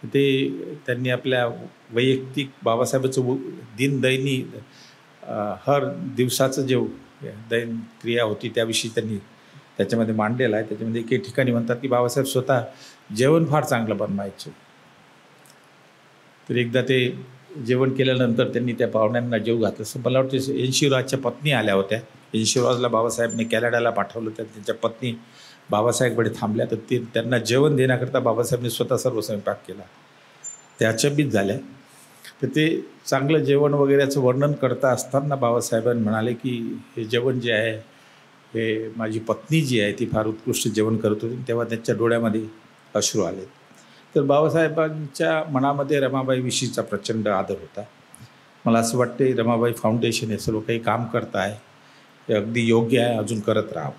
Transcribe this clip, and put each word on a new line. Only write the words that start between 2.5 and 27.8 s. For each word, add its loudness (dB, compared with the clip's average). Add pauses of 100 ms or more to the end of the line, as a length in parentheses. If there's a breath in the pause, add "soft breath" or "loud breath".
बाबासाहेबांचं 2
व-, -2 (260)
दिनदैनी, 0 (720 loud breath)
अ, -10 (340)
हर 0
दिवसाचं -2
जे 2 (460)
दैन -6
क्रिया -2
होती -4
त्याविषयी -2
त्यांनी -2 (600 loud breath)
त्याच्यामध्ये 2
मांडलेलं 2
आहे. 0
त्याच्यामध्ये -4
काही 0
ठिकाणी 0
म्हणतात 0
की -4
बाबासाहेब 2
स्वतः 2 (560 loud breath)
जेवण 4
फार 2
चांगलं 0
बनवायचे. -6 (1800)
तर -2
एकदा 0
ते 0 (400)
जेवण 2
केल्यानंतर 2
त्यांनी -2
त्या 0
पाहुण्यांना 2
जेवू 0
घातलं. -2
असं -8
मला 2
वाटतं 0
एन 0
शिवराजच्या 2
पत्नी -2
आल्या 2
होत्या. 0 (340)
एन 2
शिवराजला 2
बाबासाहेबने 0
कॅनडाला 2
पाठवलं, -4
तर -8
त्यांच्या -6
पत्नी -4 (520 loud breath)
बाबासाहेबकडे 2
थांबल्या, -2
तर -2
ते, -4
त्यांना -2
जेवण 2
देण्याकरता 2